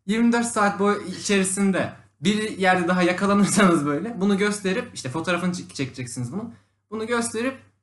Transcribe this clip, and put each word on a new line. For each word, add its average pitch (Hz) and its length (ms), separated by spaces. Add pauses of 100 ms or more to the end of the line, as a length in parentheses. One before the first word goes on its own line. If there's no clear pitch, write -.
"Yirmi 233 260
dört 233 140
saat 202 320
boy 202 240 (180)
içerisinde 190 720 (280)
bir 214 380
yerde 185 300
daha 180 140
yakalanırsanız 180 840
böyle 175 340
bunu 196 180
gösterip, 202 560
işte - 140
fotoğrafını 170 440
çek-, - 220
çekeceksiniz 127 580
bunu. 226 180 (400)
Bunu 220 160
gösterip 233 480 (280)